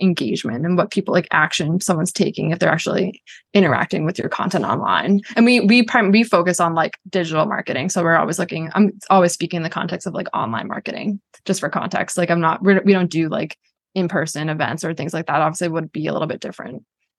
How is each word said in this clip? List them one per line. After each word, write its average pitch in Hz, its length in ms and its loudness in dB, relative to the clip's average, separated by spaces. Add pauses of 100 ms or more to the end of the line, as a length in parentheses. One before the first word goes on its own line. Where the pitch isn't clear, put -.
engagement 135 640 0
and 180 120 0
what 165 140 2
people, - 220 -2
like, 180 180 2
action 160 480 2
someone's 175 320 -2
taking - 380 -2
if 165 80 -2
they're 160 140 2
actually 185 500 -2 (320)
interacting 170 500 2
with 156 140 -4
your - 120 -4
content 180 360 -2
online. 190 560 0 (140)
And 233 100 6
we, 247 140 6
we 226 240 6
prim-, 220 280 2
we 220 120 6
focus 180 360 2
on, 170 140 2
like, 160 240 -2 (120)
digital 160 360 0
marketing. 143 440 -4
So 180 120 -2
we're 165 160 4
always 160 220 0
looking, 165 340 -6
I'm 202 180 2 (200)
always 185 200 6
speaking 170 260 -4
in 165 60 -4
the 165 60 -4
context 170 380 -6
of, 170 80 -8
like, 190 180 -6
online - 340 -4
marketing, - 540 -6 (240)
just 190 140 -2
for 147 100 -4
context. - 480 -4
Like, 170 140 0
I'm 170 100 2
not, 160 220 0
we're, 190 200 6
we 196 100 6
don't 180 180 2
do, 160 180 0
like, 156 280 -6 (380)
in-person 160 540 -2
events 147 340 -4
or 165 120 -4
things 170 180 -6
like 165 140 -6
that. 147 120 0
Obviously, 160 280 0
would 160 240 -4
be 156 160 -6
a 147 60 -2
little 151 140 -2
bit - 140 -8
different. - 420 -12 (360)